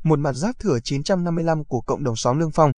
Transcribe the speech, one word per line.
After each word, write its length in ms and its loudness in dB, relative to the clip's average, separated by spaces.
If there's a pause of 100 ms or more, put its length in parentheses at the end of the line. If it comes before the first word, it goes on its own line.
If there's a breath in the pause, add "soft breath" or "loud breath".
một 160 4
mặt 140 0
giáp 260 -4
thửa 240 0
chín 200 -4
trăm 200 0
năm 120 -2
mươi 80 -2
lăm 200 0
của 180 -4
cộng 220 -4
đồng 120 0
xóm 240 0
Lương 120 0
Phong. 280 4